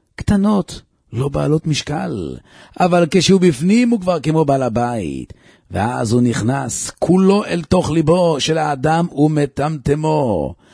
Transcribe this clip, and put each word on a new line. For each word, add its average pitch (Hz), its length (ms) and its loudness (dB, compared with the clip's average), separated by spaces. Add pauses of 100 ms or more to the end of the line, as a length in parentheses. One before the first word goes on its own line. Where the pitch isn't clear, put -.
(160)
קטנות, 202 680 0 (300)
לא 131 160 -4
בעלות 147 380 -2
משקל, 143 720 -6 (440)
אבל 175 300 4
כשהוא 190 300 4
בפנים 185 500 2
הוא 233 100 0
כבר 180 200 -2
כמו 156 240 0
בעל 139 180 2
הבית, 110 680 -4 (380)
ואז 113 420 -2
הוא 123 100 4
נכנס 123 760 -2
כולו 190 460 4
אל 170 180 -4
תוך 175 280 0
ליבו 160 500 2
של 160 180 -2
האדם 151 540 0
ומטמטמו, 143 1400 -2 (200)